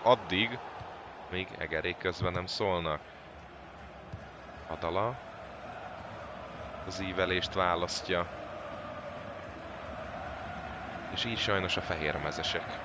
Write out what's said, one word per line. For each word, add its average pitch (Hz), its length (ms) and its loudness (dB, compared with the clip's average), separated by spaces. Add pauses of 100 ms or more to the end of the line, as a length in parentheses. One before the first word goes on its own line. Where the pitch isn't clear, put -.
addig, 113 560 8 (720)
míg 92 180 0 (100)
Egerék 82 400 2
közben 90 340 2
nem 90 140 0
szólnak. 87 540 4 (1700)
Adala. 90 520 0 (1700)
Az 92 140 -4
ívelést 90 540 4
választja. 87 720 4 (2750)
És - 120 0
így 113 140 0
sajnos 95 380 4
a - 40 2
fehérmezesek 76 1040 0